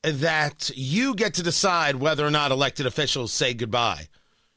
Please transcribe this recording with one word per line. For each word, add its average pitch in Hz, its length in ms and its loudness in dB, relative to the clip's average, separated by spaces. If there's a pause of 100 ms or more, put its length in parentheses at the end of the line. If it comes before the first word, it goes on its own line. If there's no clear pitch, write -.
that 156 680 0
you 190 400 0
get 202 200 -2
to 175 80 -2
decide 165 540 2
whether 147 280 0
or 147 60 2
not 147 220 2
elected 135 340 0
officials 127 460 -2
say 127 220 0
goodbye. 110 540 -2 (480)